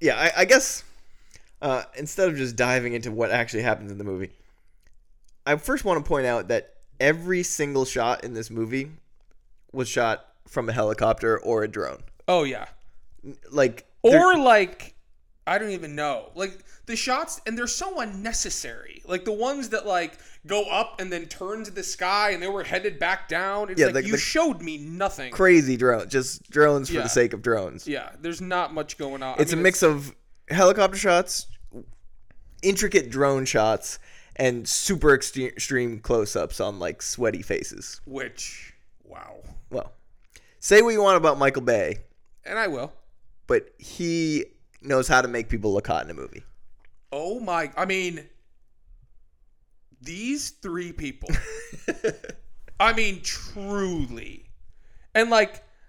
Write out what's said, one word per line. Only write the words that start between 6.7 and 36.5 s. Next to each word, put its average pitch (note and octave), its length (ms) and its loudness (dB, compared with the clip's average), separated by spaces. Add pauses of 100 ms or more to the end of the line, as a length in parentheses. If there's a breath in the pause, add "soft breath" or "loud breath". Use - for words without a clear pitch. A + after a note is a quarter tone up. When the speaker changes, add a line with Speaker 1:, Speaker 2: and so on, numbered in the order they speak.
Speaker 1:
every E3+ 420 2
single C#3+ 420 -2
shot B2 380 -2
in A#2+ 120 -10
this A2 160 -10
movie A#2+ 420 -6 (800)
was B2+ 160 -4
shot A2+ 360 0 (220)
from A#2+ 220 -4
a A2 40 -2
helicopter A2 680 2
or A2 240 0
a G#2+ 40 -4
drone. C#2 360 -8 (240)
Speaker 2:
Oh, F3+ 160 4
yeah. A#2+ 220 -6 (580)
Speaker 1:
N-, C#3 120 -14 (140)
like, C3 360 2 (180)
Speaker 2:
Or, A#3 80 10
Speaker 1:
they're F4 240 10
Speaker 2:
like, A3 580 4 (500)
I F3+ 140 0
don't G#3+ 120 -4
even D#3+ 260 -8
know. C3 400 -4
Like, F#3 260 -8 (240 soft breath)
the A3+ 80 -6
shots, C4 520 -4
and A#3 120 -6
they're A#3+ 80 -4
so F#4 340 -6
unnecessary. G3+ 1040 -8
Like, F3+ 200 -4
the A3 80 -2
ones B3 380 -4
that, G#3 160 -4
like, F3 320 -2 (280 soft breath)
go G3+ 180 0
up G3+ 360 -4
and F#3 120 -6
then E3+ 140 -6
turn G#3+ 380 -10
to G#3 80 -12
the F#3+ 100 -8
sky G3+ 480 0
and F3 120 -2
they F#3 60 -4
were G3 160 -4
headed F#3 360 -4
back F#3 280 -2
down. G3 420 -2
It's F3 100 0
Speaker 1:
Yeah, C#3 60 8
Speaker 2:
like, A#2+ 80 0
Speaker 1:
the, C3+ 100 0
Speaker 2:
you G#3 80 -2
Speaker 1:
the - 60 0
Speaker 2:
showed D#4 440 0
me D#3+ 160 -8
nothing. D#3 540 -6
Speaker 1:
crazy D#3+ 440 6
drone, A2+ 320 2
just - 420 -2
drones C#3+ 380 4
for D#3+ 80 -4
Speaker 2:
Yeah. C#3+ 60 0
Speaker 1:
the B2 60 -4
sake A#2+ 240 4
of A2+ 100 -8
drones. G2 460 -2
Speaker 2:
Yeah, C#3 220 -6 (100)
there's E3+ 200 -8
not F3+ 340 -2
much D3+ 240 -8
going C3+ 260 -8
on. C3 140 -4
I D#3 40 2
Speaker 1:
It's E3 100 2
a E3 40 0
Speaker 2:
mean, E3 80 0
Speaker 1:
mix F#3 180 4
Speaker 2:
it's D#3+ 100 8
Speaker 1:
of C#3+ 220 -8 (340)
helicopter F#3+ 500 6
shots, F#3+ 480 2 (1160)
intricate G3 480 2
drone C3+ 340 2
shots, A2 540 0 (380 soft breath)
and B2 320 0
super D3+ 480 4
extre-, C3 320 -6
extreme A#2+ 520 -4
close-ups G#2+ 600 -2